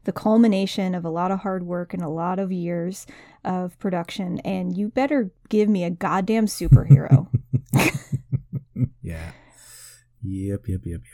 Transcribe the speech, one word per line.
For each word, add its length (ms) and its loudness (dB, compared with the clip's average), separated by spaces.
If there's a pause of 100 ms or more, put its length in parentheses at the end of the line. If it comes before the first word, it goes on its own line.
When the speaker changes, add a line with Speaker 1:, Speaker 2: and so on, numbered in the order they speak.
Speaker 1:
the 80 -4
culmination 840 2
of 120 -6
a 40 -6
lot 220 -2
of 80 -2
hard 260 -6
work 280 -6
and 100 -6
a 60 -6
lot 300 -4
of 120 -4
years 540 -6 (400)
of 340 -6
production, 600 -4
and 360 -4
you 140 -2
better 400 0 (200)
give 200 4
me 160 2
a 60 -2
goddamn 560 0
superhero. 800 6 (440)
Speaker 2:
<laughs> 1200 -2 (100)
Yeah. 300 -10 (920)
Yep, 440 -6
yep, 160 -4
yep, 180 -8 (120)